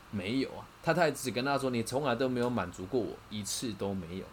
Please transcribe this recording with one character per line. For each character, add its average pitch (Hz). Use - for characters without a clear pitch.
没 104
有 -
啊。 104
太 165
太 160
只 131
跟 120
他 139
说 131
：“你 117
从 131
来 123
都 127
没 123
有 120
满 95
足 92
过 117
我， 90
一 104
次 110
都 98
没 90
有。” -